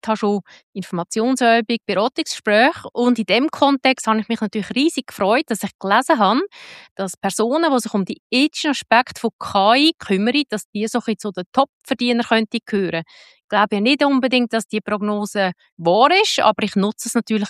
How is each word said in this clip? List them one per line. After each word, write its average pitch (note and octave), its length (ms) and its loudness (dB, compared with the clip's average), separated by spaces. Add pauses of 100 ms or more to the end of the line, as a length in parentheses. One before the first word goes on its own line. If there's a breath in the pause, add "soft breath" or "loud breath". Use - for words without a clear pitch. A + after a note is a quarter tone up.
habe A3 120 0
schon G3+ 240 0 (320 soft breath)
Informationsübung, A3+ 1040 0 (100)
Beratungsgespräche A3 1080 0
und B3 240 2
in A3+ 80 -2
dem B3+ 240 0
Kontext C4+ 560 0
habe A3 140 0
ich G#3 100 -8
mich A#3 100 -4
natürlich G#3 360 -6
riesig C#4 320 -2
gefreut, A3 400 0
dass - 160 -6
ich G3+ 160 -6
gelesen A#3 400 2
habe, G#3 220 2 (520 loud breath)
dass F#3+ 240 -8
Personen, C4+ 560 0
die B3 60 2
sich - 160 -10
um G3 100 0
die - 240 -12
ethischen D4 400 0
Aspekte - 500 0
von A#3 200 -4
K G#3 360 2
I D4+ 220 2
kümmern, A3+ 520 -2
dass - 200 -8
die G#3+ 180 -6
so A#3 120 -2
ein - 60 -10
bisschen A3 120 -4
zu G#3 140 -8
den F3+ 200 -8
Top-Verdienern - 760 -2
könnte A3 360 0
gehören. E3+ 440 -4
Ich - 420 -20
glaube G#3 280 0
ja G3 40 0
nicht C#4 240 2
unbedingt, B3+ 480 0
dass A3+ 140 -2
die G#3 120 -6
Prognose G#3 760 -4 (240)
wahr G3+ 340 4 (100)
ist, - 180 0
aber G#3+ 240 2
ich G3+ 120 -4
nutze G#3 340 -2
es - 60 -4
natürlich G#3+ 340 -2